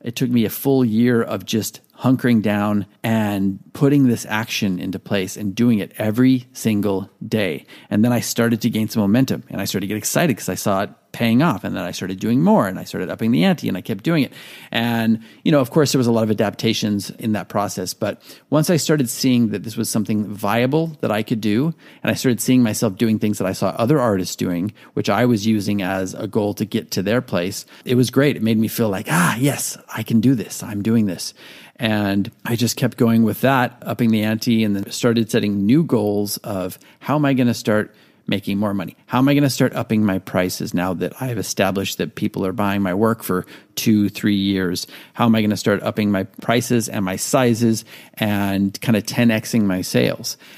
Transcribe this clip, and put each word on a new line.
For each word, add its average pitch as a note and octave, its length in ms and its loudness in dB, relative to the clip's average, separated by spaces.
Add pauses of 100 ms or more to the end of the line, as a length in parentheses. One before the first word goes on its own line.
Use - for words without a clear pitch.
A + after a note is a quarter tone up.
It - 140 -10
took B2+ 160 -2
me A#2 140 2
a F#2+ 40 -2
full C3+ 340 2
year A#2 380 4
of G2+ 240 -6
just - 360 -4 (180)
hunkering B2 420 2
down G#2 440 0 (180)
and G#2 560 0 (120)
putting C#3 360 4
this A2+ 200 0
action G#2+ 520 -2
into F#2 200 -6
place G2 380 -4
and G2+ 180 -6
doing A#2 240 4
it - 180 -6
every B2 540 2
single G2+ 580 -2 (160)
day. F#2+ 400 -2 (240)
And G#2+ 140 2
then A#2+ 80 4
I A#2+ 80 0
started A#2 420 0
to B2 80 0
gain G#2+ 200 -2
some A2+ 120 -2
momentum, G#2 480 2
and - 120 -6
I G2 40 -6
started G2+ 220 -4
to G2+ 60 -6
get G#2+ 40 -4
excited C#3+ 380 0
'cause - 140 -8
I F#2 60 -4
saw G2 280 -2
it G2 60 -6 (240)
paying A#2 280 2
off. D#3 220 0
And F#2+ 100 -6
then F#2 120 -6
I F2+ 60 -8
started F#2+ 280 -8
doing A#2 240 0
more, F#3 240 4
and F#2 100 -6
I E2+ 60 -10
started F#2 260 -6
upping A2+ 220 -2
the D#3 140 2
ante, D3+ 240 0
and F#2+ 80 -2
I F2+ 40 -8
kept G2+ 220 -8
doing E3 200 2
it. - 100 -4 (400)
And, A2+ 460 0 (260)
you E3 80 4
know, C#3+ 80 6
of A#2+ 100 -2
course, D3 220 4
there C#3+ 40 2
was B2 100 2
a A#2+ 40 4
lot A2+ 120 2
of A2 80 2
adaptations G#2 800 -2
in A2+ 200 -4
that G2+ 160 -4
process. G2+ 460 -4
But - 280 -6 (280)
once D3+ 200 2
I F3+ 60 4
started C#3 340 0
seeing A#2+ 420 2
that G2+ 120 -6
this A2+ 140 -10
was A2 100 -2
something G#2 400 -2
viable B2 720 0
that A2+ 120 -2
I G#2+ 120 -2
could A2+ 160 -4
do, A2+ 340 0 (300)
and A2 80 0
I A2 40 -2
started B2 260 0
seeing B2+ 200 4
myself G#2+ 360 0
doing A2 220 2
things G#2 180 -2
that F#2 100 -2
I F#2+ 60 -2
saw F#2+ 160 -2
other A#2+ 280 2
artists G2+ 380 0
doing, F#2 380 -4 (220)
which - 140 -2
I G#2 140 2
was A2+ 240 2
using G#2 340 0
as F#2+ 320 -4
a - 140 -8
goal G#2 280 0
to A2 100 -4
get - 260 -6
to G2+ 100 -2
their G#2+ 200 0
place, F#2+ 440 -4 (200)
it B2+ 100 0
was B2 160 4
great. C3+ 240 4
It G#2+ 80 -4
made A2 140 2
me A2+ 100 2
feel A2+ 220 -2
like, F#2+ 200 -4
"Ah, D#3 300 2
yes, - 380 -2 (180)
I A2 80 -4
can A2+ 160 2
do B2+ 160 4
this. - 260 -6
I'm G2+ 200 -8
doing A2 240 2
this." - 280 -6 (440)
And G#2 540 0 (140)
I A#2+ 100 -2
just A2+ 220 0
kept A#2+ 200 0
going A2+ 260 4
with G#2 180 0
that, B2+ 440 0
upping A2+ 260 0
the G#2+ 120 2
ante, A2 400 0
and G2+ 120 0
then G2 160 -6
started A#2 380 0
setting G#2 360 0
new C#3+ 180 6
goals G#2 540 0
of F#2 420 -8 (200)
how C3 160 -2
am D3+ 100 2
I C#3 80 2
gonna B2 200 4
start G#2+ 400 0 (340)
making G2 300 -2
more G2+ 160 0
money? F2+ 220 -6 (120)
How A#2 100 0
am C3+ 100 4
I C#3+ 60 6
gonna C#3+ 160 4
start B2+ 260 0
upping A2 280 0
my F#2+ 140 2
prices F2+ 560 -2
now F2+ 200 -2
that - 280 -6
I've B2+ 160 -4
established F#2+ 600 -2
that - 180 -6
people G2+ 300 -4
are F#2+ 80 -2
buying G2+ 280 0
my F#2 120 0
work A2+ 300 0
for F2+ 220 -2 (300)
two, G#2 320 2
three G#2 300 -2
years? F#2+ 500 -2 (260)
How A#2+ 120 0
am A2+ 100 4
I A2 60 2
gonna G#2 160 0
start G#2 260 0
upping G#2 280 0
my G2 120 0
prices A#2+ 640 -2
and G#2+ 160 -4
my F#2 140 -4
sizes A#2 640 2 (300)
and G2 680 0
kinda G#2+ 220 2
ten A#2+ 280 2
X-ing A2 380 0
my F#2 140 -2
sales? - 560 -2 (200)